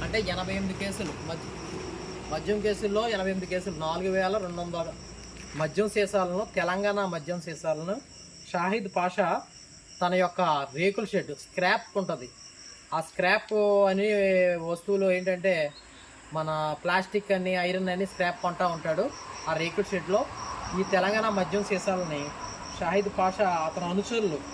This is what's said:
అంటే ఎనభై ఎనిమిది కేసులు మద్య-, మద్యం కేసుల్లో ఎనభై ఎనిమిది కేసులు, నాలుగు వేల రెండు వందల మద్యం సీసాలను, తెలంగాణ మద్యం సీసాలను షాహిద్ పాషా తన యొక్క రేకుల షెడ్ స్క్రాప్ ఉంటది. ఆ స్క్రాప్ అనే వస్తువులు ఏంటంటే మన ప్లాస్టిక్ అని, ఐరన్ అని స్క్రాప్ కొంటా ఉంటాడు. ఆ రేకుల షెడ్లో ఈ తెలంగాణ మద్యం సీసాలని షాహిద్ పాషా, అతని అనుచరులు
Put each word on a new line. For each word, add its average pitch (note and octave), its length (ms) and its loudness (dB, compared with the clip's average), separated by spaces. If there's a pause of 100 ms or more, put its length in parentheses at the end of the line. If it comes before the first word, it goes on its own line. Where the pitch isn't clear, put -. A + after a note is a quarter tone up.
అంటే G#3+ 160 0
ఎనభై F#3 360 -2
ఎనిమిది F#3+ 240 -2
కేసులు G3 340 -4 (140)
మద్య-, - 1040 -8
మద్యం F#3 280 0
కేసుల్లో G#3 480 2
ఎనభై F#3+ 200 0
ఎనిమిది F#3+ 160 -2
కేసులు, F3+ 300 -4
నాలుగు E3 360 -2
వేల F#3+ 260 2
రెండు F3 240 -4
వందల E3+ 320 -4 (640)
మద్యం D#3 340 0
సీసాలను, G3 680 2
తెలంగాణ G3 500 2
మద్యం E3+ 360 -4
సీసాలను E3 600 -2 (520)
షాహిద్ F#3+ 420 0
పాషా F#3 460 2 (600)
తన F3+ 120 2
యొక్క F#3 280 2 (320)
రేకుల G3 320 0
షెడ్ D3+ 300 -2
స్క్రాప్ G3 600 0
ఉంటది. D#3 320 -4 (640)
ఆ D#3+ 80 0
స్క్రాప్ F#3+ 520 0 (360)
అనే G3+ 240 2 (420)
వస్తువులు F#3 560 0
ఏంటంటే F3+ 600 2 (600)
మన D#3 500 0
ప్లాస్టిక్ F#3+ 480 2
అని, F#3 200 2
ఐరన్ F#3 380 0
అని F#3 160 0
స్క్రాప్ F3 360 -2
కొంటా F3+ 260 0
ఉంటాడు. E3 420 0 (400)
ఆ D#3+ 40 2
రేకుల E3 380 0
షెడ్లో F#3 340 0 (540)
ఈ F#3+ 120 2
తెలంగాణ G3+ 380 4
మద్యం G3 340 0
సీసాలని F3+ 600 -2 (540)
షాహిద్ F#3+ 380 2
పాషా, F#3+ 320 4
అతని E3 360 0
అనుచరులు G3 540 0 (140)